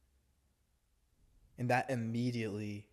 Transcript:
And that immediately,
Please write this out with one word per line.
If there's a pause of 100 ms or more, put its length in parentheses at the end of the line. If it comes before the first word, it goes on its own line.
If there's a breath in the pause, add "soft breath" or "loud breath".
(1600)
And
that
immediately,